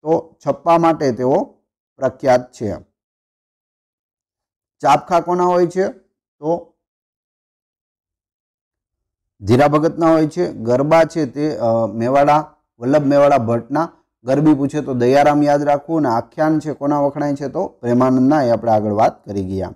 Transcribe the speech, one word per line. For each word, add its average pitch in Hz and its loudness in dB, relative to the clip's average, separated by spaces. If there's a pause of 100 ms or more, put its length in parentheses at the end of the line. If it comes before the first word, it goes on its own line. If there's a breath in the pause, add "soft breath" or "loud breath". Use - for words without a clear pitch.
તો 160 -4 (100)
છપ્પા 165 0
માટે 156 0
તેઓ 131 -2 (420)
પ્રખ્યાત 127 -2
છે. 101 -8 (2000)
ચાપખા 147 0
કોના 175 -2
હોય 180 2
છે? 185 -4 (500)
તો 165 -6 (2750)
ધીરા 123 2
ભગતના 160 2
હોય 156 2
છે. 151 -6
ગરબા 135 2
છે 156 -4
તે, 147 -6
અ, 113 -2
મેવાડા, 139 0 (240)
વલ્લભ 135 0
મેવાડા 143 4
ભટ્ટના. 120 -4 (360)
ગરબી 147 2
પૂછે 139 -4
તો 131 -6
દયારામ 143 2
યાદ 143 2
રાખવું. 147 -2
અને 143 0
આખ્યાન 151 -2
છે 151 -6
કોના 143 -2
વખણાય 143 -2
છે? 139 -8
તો 160 -6
પ્રેમાનંદના. 131 0
એ 120 0
આપણે 113 0
આગળ 107 0
વાત 110 -2
કરી 98 -6
ગયા. 92 -8